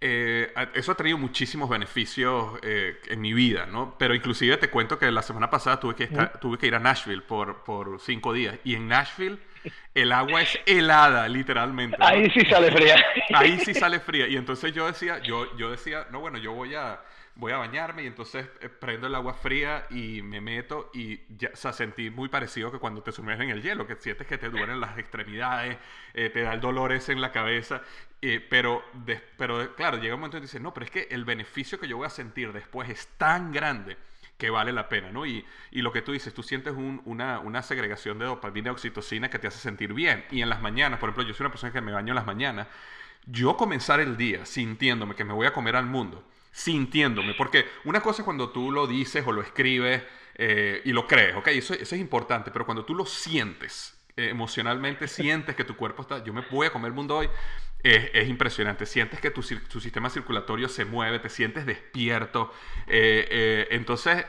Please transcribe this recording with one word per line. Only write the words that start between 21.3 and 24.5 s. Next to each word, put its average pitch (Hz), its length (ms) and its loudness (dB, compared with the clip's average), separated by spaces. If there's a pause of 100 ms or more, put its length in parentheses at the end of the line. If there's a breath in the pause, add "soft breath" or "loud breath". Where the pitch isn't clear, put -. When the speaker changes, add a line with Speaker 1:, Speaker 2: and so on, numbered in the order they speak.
Speaker 1:
ya, 117 160 -6
o - 20 -18
sea, 127 180 -6
sentí 113 360 -6
muy 127 200 -8
parecido 120 420 -4
que 131 80 -10
cuando 107 240 -8
te 113 80 -8
sumerges 110 340 -6
en 135 60 -6
el 107 100 -6
hielo, 180 260 -4
que 117 80 -10
sientes - 320 -10
que 139 100 -6
te 120 120 -8
duelen 113 300 -4